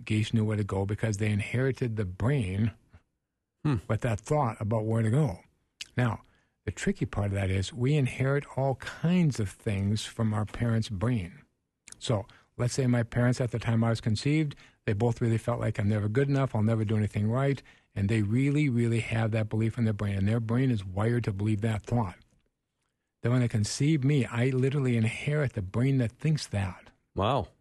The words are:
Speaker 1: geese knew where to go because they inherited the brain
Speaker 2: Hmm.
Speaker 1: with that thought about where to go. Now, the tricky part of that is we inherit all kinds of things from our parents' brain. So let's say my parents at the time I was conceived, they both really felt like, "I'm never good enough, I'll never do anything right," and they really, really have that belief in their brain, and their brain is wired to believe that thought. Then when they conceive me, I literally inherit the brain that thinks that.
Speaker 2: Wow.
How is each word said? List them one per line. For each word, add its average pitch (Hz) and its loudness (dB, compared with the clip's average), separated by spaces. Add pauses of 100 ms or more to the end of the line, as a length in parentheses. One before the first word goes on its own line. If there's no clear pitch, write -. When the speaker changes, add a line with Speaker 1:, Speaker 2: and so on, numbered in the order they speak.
Speaker 1:
geese 110 0
knew 110 2
where 107 -2
to 104 -2
go 95 -2
because 107 -2
they 107 0
inherited 120 -2
the 110 -2
brain 104 -2 (920)
Speaker 2:
Hmm. 143 2 (120)
Speaker 1:
with 110 -2
that 113 -2
thought 139 0
about 110 0
where 113 0
to 110 2
go. 135 2 (560)
Now, 120 0 (440)
the 107 -6
tricky - -4
part 101 -2
of 98 -2
that 98 -2
is 95 -2
we 131 0
inherit 139 0 (120)
all 135 0
kinds 165 0
of 101 -2
things 101 -2
from 110 -2
our 110 0
parents' 113 -2
brain. 107 -2 (580)
So 104 -2 (300)
let's 120 -2
say 131 0
my 123 4
parents 120 2
at 120 -2
the 117 -4
time 113 2
I 117 4
was 113 0
conceived, 143 0 (300)
they 117 0
both 117 0
really 113 2
felt 120 -2
like, 113 -2
"I'm 104 0
never 107 0
good 139 2
enough, 135 0
I'll 107 2
never 110 2
do 110 0
anything 107 0
right," 135 0 (360)
and 101 0
they 110 2
really, 139 2
really 117 2
have 113 -2
that 110 0
belief 110 0
in 120 0
their 110 2
brain, 101 -2
and 98 2
their 117 2
brain 120 0
is 104 0
wired 110 0
to 110 -2
believe 104 0
that 110 -2
thought. 120 -2 (1080)
Then 117 2
when 127 4
they 120 4
conceive 135 2
me, 139 4
I 120 0
literally 131 2
inherit 131 0
the 104 -4
brain 127 0
that 117 0
thinks - -2
that. 98 -6 (260)
Speaker 2:
Wow. 110 0 (120)